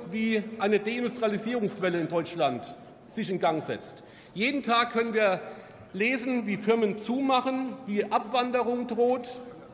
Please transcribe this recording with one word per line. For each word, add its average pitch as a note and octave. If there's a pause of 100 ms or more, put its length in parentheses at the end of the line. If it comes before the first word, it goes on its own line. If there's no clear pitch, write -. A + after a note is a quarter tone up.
wie A3 (140)
eine G3+
Deindustrialisierungswelle G#3+
in D#3
Deutschland E3 (320)
sich F#3+
in F3+
Gang D#3+
setzt. - (300)
Jeden C4
Tag A#3
können A3+
wir G3 (540)
lesen, A#3+
wie G3+
Firmen A3
zumachen, C4
wie G#3
Abwanderung A#3+
droht, B3 (460)